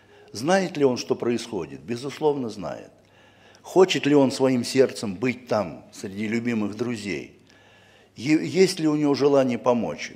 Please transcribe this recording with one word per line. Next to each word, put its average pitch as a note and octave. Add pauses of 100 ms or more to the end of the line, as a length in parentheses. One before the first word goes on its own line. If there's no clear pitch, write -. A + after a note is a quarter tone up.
(320)
Знает E3+
ли C#3+
он, B2
что A#2
происходит? F#2+
Безусловно, B2+
знает. D#2+ (720)
Хочет F3
ли C#3+
он C3+
своим C3
сердцем A2+
быть A#2
там, G2+
среди G#2
любимых A2
друзей? G2+ (760)
Е-, D#3
есть F3+
ли D#3+
у D3+
него D3
желание C3
помочь? G#2+